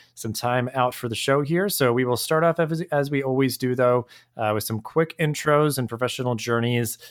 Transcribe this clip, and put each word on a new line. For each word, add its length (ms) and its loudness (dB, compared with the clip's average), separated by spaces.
some 180 -8
time 420 -2
out 200 2
for 140 -8
the 60 -4
show 280 0
here. 260 0
So 240 2
we 120 2
will 120 0
start 280 0
off 160 2
as, 220 0
as 180 0
we 120 0
always 360 0
do, 160 0
though, 320 2
uh, 180 0
with 100 -2
some 160 -4
quick 380 -2
intros 580 2
and 120 -2
professional 460 -2
journeys, 640 0